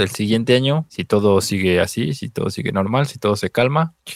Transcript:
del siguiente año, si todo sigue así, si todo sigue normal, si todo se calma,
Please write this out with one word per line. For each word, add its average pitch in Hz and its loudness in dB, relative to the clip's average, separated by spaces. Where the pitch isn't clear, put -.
del 98 2
siguiente 113 0
año, 139 0
si - -8
todo 101 4
sigue 92 2
así, 139 -2
si - -8
todo - -6
sigue - -6
normal, 110 0
si - -12
todo 104 0
se 95 -6
calma, 143 0